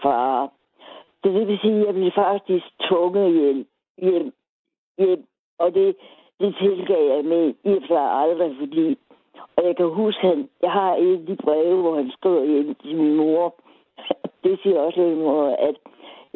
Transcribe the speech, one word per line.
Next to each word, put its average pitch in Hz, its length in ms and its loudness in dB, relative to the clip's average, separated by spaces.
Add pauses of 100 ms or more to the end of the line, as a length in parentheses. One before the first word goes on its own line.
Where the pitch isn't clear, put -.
fare. 131 460 0 (760)
Så 196 80 2
det 202 160 0
vil 202 140 -2
sige, 214 180 2
at 208 60 2
jeg 202 80 -2
blev 185 220 0
faktisk 196 500 0 (240)
tvunget 180 440 2
hjem, 143 340 0 (300)
hjem, 170 360 -2 (640)
hjem. 180 280 0 (340)
Og 175 140 0
det, 190 220 2 (440)
det 185 160 -2
tilgav 180 600 0
jeg 147 100 -2
med 165 280 0 (100)
i 202 60 0
og 196 120 2
for - 60 -12
sig 139 240 2
aldrig, 156 480 0
fordi, 147 380 -2 (600)
og 165 100 2
jeg 175 80 0
kan 175 140 0
huske, 208 380 -2
han, 147 220 0 (120)
jeg 175 100 0
har 190 240 0
et 180 240 2
af 160 60 -16
de 185 100 -6
breve, 165 460 0
hvor 165 140 0
han 131 160 -4
skriver 170 340 0
hjem 147 300 0
til 147 220 -12
min 151 180 2
mor. 160 400 0 (420)
<laughs> - 460 -8
Det 185 200 0
siger 185 180 2
også 170 260 -2
lidt, 160 100 0
mor, 147 420 0
at 143 160 0 (600)